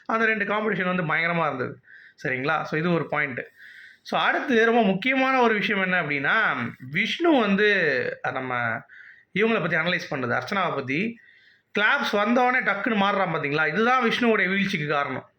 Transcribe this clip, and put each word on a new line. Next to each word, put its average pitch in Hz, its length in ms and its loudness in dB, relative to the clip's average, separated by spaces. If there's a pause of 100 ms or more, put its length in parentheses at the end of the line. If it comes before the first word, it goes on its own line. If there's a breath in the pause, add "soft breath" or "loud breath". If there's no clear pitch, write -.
அந்த 226 200 0
ரெண்டு 214 200 0
காம்படிஷன் 202 500 0
வந்து 160 200 0
பயங்கரமா 165 300 0
இருந்தது. 123 340 -4 (440 loud breath)
சரிங்களா? 135 380 -2
So, - 180 -4
இது 175 140 0
ஒரு 156 140 -2
பாயிண்ட். 143 340 -4 (600 loud breath)
So, - 180 -4
அடுத்து 247 460 2
ரொம்ப 226 180 4
முக்கியமான 262 580 2
ஒரு 226 120 4
விஷயம் 202 280 0
என்ன 180 200 0
அப்படின்னா, 147 340 -2 (560)
விஷ்ணு 247 480 2
வந்து, 208 280 4 (560)
அஹ், 131 80 -4
நம்ம 131 240 -4 (840 loud breath)
இவங்களை 226 200 2
பத்தி 170 160 -2
அனலைஸ் 165 380 -2
பண்ணது, 120 280 -2
அர்ச்சனாவை 175 340 -2
பத்தி. 143 420 -4 (640 loud breath)
கிளாப்ஸ் 233 360 2
வந்தவொடனே 247 480 2
டக்குன்னு 202 400 0
மாறுறான் 196 320 2
பாத்தீங்களா, 151 320 0
இதுதான் 233 420 2
விஷ்ணுவோடைய 214 400 2
வீழ்ச்சிக்கு 190 380 -2
காரணம். 143 520 -4